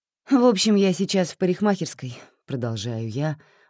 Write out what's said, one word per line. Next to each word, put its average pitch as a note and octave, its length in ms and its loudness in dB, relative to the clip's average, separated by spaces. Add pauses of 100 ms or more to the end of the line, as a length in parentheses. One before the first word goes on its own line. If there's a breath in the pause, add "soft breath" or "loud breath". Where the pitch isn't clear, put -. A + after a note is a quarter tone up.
(300)
«В B3 140 6
общем, A3 300 4
я G3 180 4
сейчас F#3 400 0
в - 60 -18
парикмахерской», F3+ 800 -2 (300 loud breath)
продолжаю A2+ 600 -6
я, D3 320 -4 (300 soft breath)